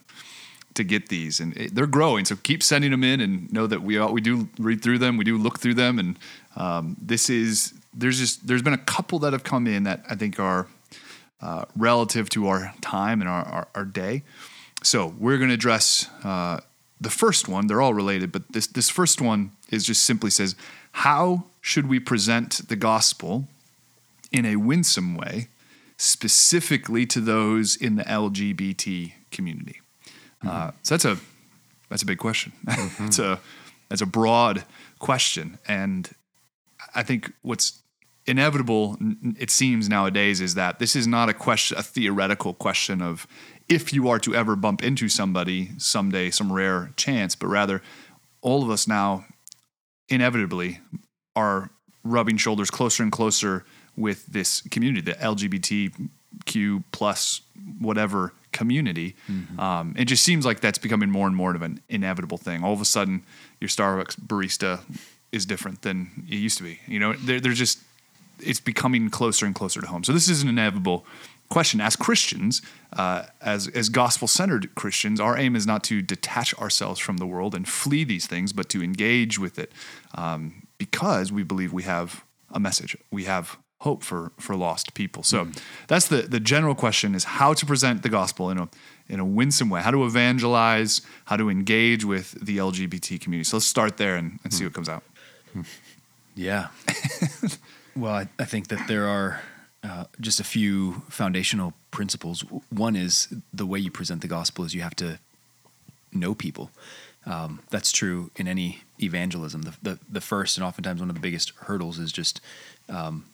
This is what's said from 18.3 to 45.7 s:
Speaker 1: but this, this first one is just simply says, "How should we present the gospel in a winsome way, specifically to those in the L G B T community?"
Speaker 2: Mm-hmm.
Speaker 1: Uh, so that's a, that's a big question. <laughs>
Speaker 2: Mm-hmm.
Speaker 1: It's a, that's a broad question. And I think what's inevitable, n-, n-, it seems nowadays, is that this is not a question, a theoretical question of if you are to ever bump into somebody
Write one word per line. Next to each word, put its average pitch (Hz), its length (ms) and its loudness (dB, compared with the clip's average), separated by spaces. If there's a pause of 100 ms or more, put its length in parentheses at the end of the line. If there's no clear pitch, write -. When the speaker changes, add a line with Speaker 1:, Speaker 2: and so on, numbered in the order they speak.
Speaker 1:
but 95 160 -8
this, 110 180 -2
this - 220 0
first - 320 2
one 107 320 2 (180)
is 110 140 0
just 110 180 2
simply 110 280 2
says, 95 260 0 (360)
"How 175 520 2 (160)
should 143 280 0
we 131 120 4
present 117 680 0
the 117 60 -2
gospel 110 720 0 (840)
in 123 120 2
a 107 120 2
winsome 104 580 2
way, 107 340 -6 (500)
specifically - 1080 2
to 117 140 0
those 110 560 2
in 113 200 2
the 107 120 -2
L 107 220 0
G 101 240 -2
B 95 180 -2
T 90 420 -6 (160)
community?" 82 520 -8 (600)
Speaker 2:
Mm-hmm. - 60 -6
Speaker 1:
Uh, 85 220 -6 (120)
so - 120 2
that's 165 100 2
a, 107 140 2 (720)
that's 104 120 -4
a 101 40 -2
big 95 120 -2
question. - 400 -4
<laughs> - 80 -12
Speaker 2:
Mm-hmm. 104 380 -4
Speaker 1:
It's 107 140 0
a, 95 220 0 (500)
that's 101 120 -2
a 104 40 0
broad 113 580 4 (340)
question. 90 600 -2 (100)
And 98 400 -2 (840)
I 123 80 0
think 120 300 -4 (100)
what's - 360 -2 (480)
inevitable, 127 760 2
n-, 107 220 0
n-, 117 160 -2
it 123 120 -4
seems 120 380 4
nowadays, 101 520 4
is 90 140 0
that 90 240 0
this 117 180 2
is 123 100 2
not 117 220 4
a 107 60 2
question, - 440 0
a 107 40 -4
theoretical 101 720 0
question 95 480 -2
of 85 240 -6 (420)
if 160 240 2
you 131 160 4
are 117 120 6
to 110 140 -2
ever 110 220 4
bump 101 260 0
into 120 260 0
somebody 92 680 0